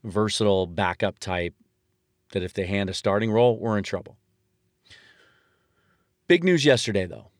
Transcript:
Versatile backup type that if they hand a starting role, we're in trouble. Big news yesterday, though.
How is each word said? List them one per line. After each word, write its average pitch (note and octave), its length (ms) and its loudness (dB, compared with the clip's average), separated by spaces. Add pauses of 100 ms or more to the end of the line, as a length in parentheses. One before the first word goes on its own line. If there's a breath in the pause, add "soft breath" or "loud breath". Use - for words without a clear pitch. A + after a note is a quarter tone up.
Versatile G2+ 640 0
backup F2+ 520 -4
type F2 340 -4 (800)
that F#2 120 -4
if F#2 80 -8
they F#2+ 140 -4
hand G2 240 -2
a F#2+ 40 -8
starting G#2+ 380 0
role, A#2 260 4
we're A2 200 -2
in G2 80 -4
trouble. - 320 -10 (2000 soft breath)
Big E3+ 160 4
news F3 220 4
yesterday, A2+ 400 2
though. - 240 -16 (100)